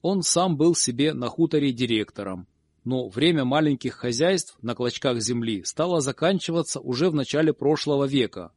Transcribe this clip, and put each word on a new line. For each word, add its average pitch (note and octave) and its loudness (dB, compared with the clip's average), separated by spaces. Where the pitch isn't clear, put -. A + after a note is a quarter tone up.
Он F#3 0
сам E3+ 2
был D#3+ 4
себе C#3+ 0
на B2 -4
хуторе D3 2
директором. G#2 -4
Но B2 -4
время C#3+ 2
маленьких C3+ 0
хозяйств D3+ -2
на A#2 -6
клочках A#2+ -2
земли A2+ -2
стало E3+ -2
заканчиваться E3 -2
уже C3+ 0
в D#3 -2
начале D3 2
прошлого C#3+ 0
века. A2+ -2